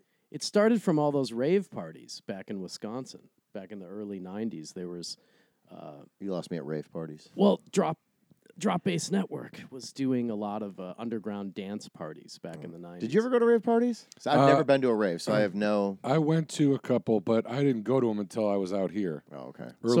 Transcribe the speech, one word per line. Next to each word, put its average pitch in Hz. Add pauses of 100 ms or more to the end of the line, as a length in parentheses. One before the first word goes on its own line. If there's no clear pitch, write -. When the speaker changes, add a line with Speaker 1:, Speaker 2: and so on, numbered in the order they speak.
(320)
Speaker 1:
It 147
started 214
from 160
all 147
those 135
rave 156
parties -
back 98
in 98
Wisconsin. 110 (220)
Back 95
in 104
the 90
early 101
nineties, 92
there 90
was, 87 (540)
uh, 78 (160)
Speaker 2:
You 98
lost 85
me 87
at 71
rave 76
parties. 80
Speaker 1:
well, - (100)
Drop, 165 (640)
Drop 180
Bass 170
Network 151
was 131
doing 127
a 110
lot 104
of, 95
uh, 92
underground 104
dance 101
parties -
back 80
in 85
the 82
nineties. 87
Speaker 2:
Did 131
you 214
ever 247
go 247
to 233
rave 233
parties? 233 (100)
'Cause -
I've 143
Speaker 3:
Uh, 139
Speaker 2:
never 139
been 135
to 127
a 113
rave, 95
so 110
I 107
have 98
no 101
Speaker 3:
I 139
went 160
to 139
a 120
couple, 113
but 113
I 131
didn't 123
go 127
to 123
'em 104
until 104
I 101
was 92
out 95
here. 87
Speaker 2:
Oh, 67
okay. 64 (100)
Speaker 3:
Early 117